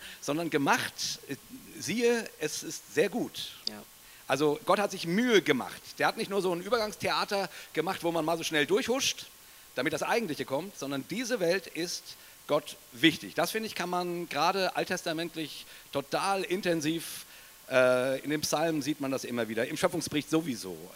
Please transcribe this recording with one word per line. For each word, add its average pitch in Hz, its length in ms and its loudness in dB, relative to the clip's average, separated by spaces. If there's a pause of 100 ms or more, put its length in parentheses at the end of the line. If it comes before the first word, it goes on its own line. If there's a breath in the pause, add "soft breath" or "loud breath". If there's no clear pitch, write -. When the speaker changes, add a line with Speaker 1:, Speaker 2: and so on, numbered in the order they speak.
(200 loud breath)
Speaker 1:
sondern 156 300 -2
gemacht, 156 680 0 (100)
äh, 139 60 -6 (460)
siehe, 233 480 2 (100)
es - 240 -4
ist - 320 -10
sehr 165 140 4
gut. - 420 -4 (180)
Speaker 2:
Ja. 208 140 -8 (460 loud breath)
Speaker 1:
Also 147 380 4
Gott 190 120 4
hat 202 120 0
sich 180 160 -6
Mühe 214 360 6
gemacht. 127 380 0 (180)
Der 143 80 4
hat 170 120 2
nicht 202 120 -4
nur 196 120 2
so 180 120 2
ein 170 60 -2
Übergangstheater 196 880 0 (240 loud breath)
gemacht, 165 320 -2
wo 170 80 2
man 165 120 0
mal 170 120 2
so 165 80 -6
schnell 147 220 2
durchhuscht, 240 600 0 (480 loud breath)
damit 143 180 0
das 156 100 -2
Eigentliche 170 420 0
kommt, 147 340 -4
sondern 139 300 -4
diese 226 320 -2
Welt 180 280 2
ist 170 340 -6 (440 loud breath)
Gott - 300 0 (160)
wichtig. 123 420 4
Das, 165 180 2
finde 220 160 -4
ich, - 60 -10
kann 180 140 -4
man 175 400 -2
gerade 180 480 2
alttestamentlich 165 880 -4 (280 loud breath)
total 170 520 0
intensiv, 165 800 0 (460 loud breath)
äh, 127 500 6
in 139 100 -6
den 151 120 0
Psalmen 156 400 0
sieht 147 180 -2
man 135 100 -2
das 131 140 -2
immer 120 240 -2
wieder, 113 180 0
im 156 100 -4
Schöpfungsbericht 170 520 0
sowieso, 127 480 -2 (200)